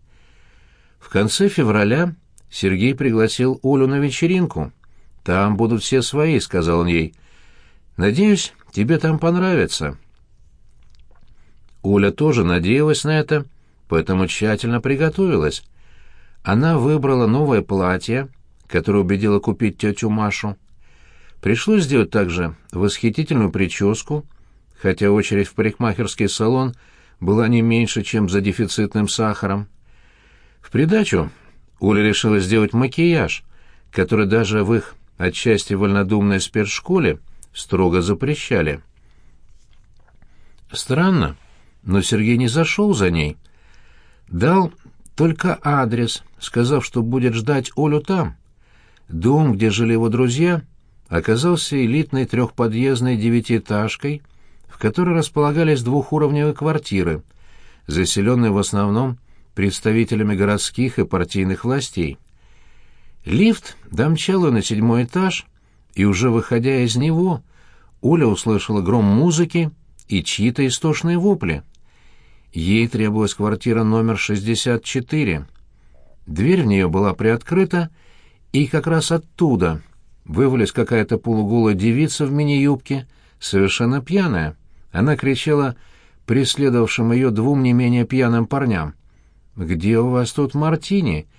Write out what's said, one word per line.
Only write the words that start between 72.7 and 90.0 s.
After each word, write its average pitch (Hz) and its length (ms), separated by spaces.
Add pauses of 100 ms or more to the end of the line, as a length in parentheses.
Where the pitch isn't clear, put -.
требовалась 107 460
квартира 104 500
номер 113 320
шестьдесят 107 680
четыре. 120 640 (800)
Дверь 123 360
в 127 40
неё 98 220
была 95 240
приоткрыта, 165 800 (600)
и 139 140
как 151 200
раз 165 260
оттуда 107 720 (420)
вывалилась 120 480
какая-то 110 460
полуголая 110 560
девица 127 520
в 135 60
мини-юбке, 143 720 (320)
совершенно 117 640
пьяная. 127 560 (340)
Она 127 260
кричала 135 600 (500)
преследовавшим 120 840
её 127 180
двум 127 320
не 123 100
менее 120 320
пьяным 117 420
парням: 101 480 (640)
«Где 90 420
у 123 120